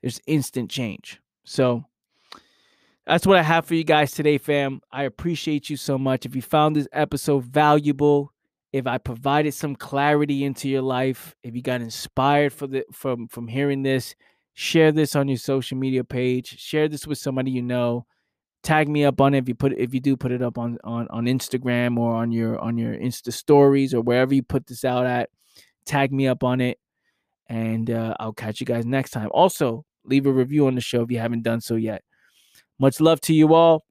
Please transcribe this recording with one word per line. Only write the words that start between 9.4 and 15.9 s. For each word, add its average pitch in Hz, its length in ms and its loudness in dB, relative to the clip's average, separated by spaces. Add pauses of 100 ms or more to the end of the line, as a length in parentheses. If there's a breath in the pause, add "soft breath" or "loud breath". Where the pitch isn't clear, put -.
some 143 220 -6
clarity 143 680 0
into 139 240 -6
your 135 140 0
life, 131 520 -4 (100)
if 117 120 -12
you 123 60 -6
got 127 200 -4
inspired 139 720 0
for 143 140 -10
the, 135 240 -4
from, 120 380 -6
from 120 180 -12
hearing 139 360 -2
this, 135 320 -2 (380)
share 160 380 4
this 151 240 0
on 139 120 0
your 131 100 -2
social 135 400 -4
media 131 260 -2